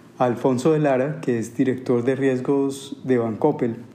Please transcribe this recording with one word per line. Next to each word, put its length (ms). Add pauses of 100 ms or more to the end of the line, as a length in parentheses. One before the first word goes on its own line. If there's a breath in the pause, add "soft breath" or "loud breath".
(200)
Alfonso 520
de 80
Lara, 420
que 180
es 180
director 480
de 100
riesgos 880
de 140
Bancoppel, 600 (180)